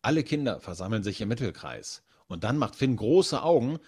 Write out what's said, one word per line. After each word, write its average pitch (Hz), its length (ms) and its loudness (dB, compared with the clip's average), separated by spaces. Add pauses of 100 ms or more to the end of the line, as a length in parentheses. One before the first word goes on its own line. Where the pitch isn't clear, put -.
Alle 143 200 2
Kinder 139 360 -2
versammeln 95 440 -4
sich 101 180 -4
im 101 80 -2
Mittelkreis. 87 760 -8 (240)
Und 85 160 -8
dann 120 140 0
macht 123 180 -2
Finn 131 200 2
große 143 460 4
Augen, 156 460 2